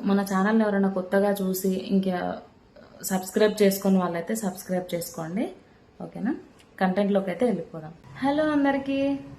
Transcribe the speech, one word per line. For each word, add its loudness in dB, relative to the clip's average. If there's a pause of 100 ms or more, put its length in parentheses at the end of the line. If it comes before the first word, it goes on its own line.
మన 2
ఛానల్ని 2
ఎవరైనా 2
కొత్తగా 2
చూసి 0
ఇంకా 0 (640)
సబ్స్క్రైబ్ 2
చేసుకుని 4
వాళ్ళైతే 0
సబ్స్క్రైబ్ -4
చేసుకోండి, -6 (500)
ఓకేనా? -4 (440)
కంటెంట్లోకి 2
అయితే 0
వెళ్ళిపోదాం. -4 (260)
హలో 0
అందరికీ, 0 (200)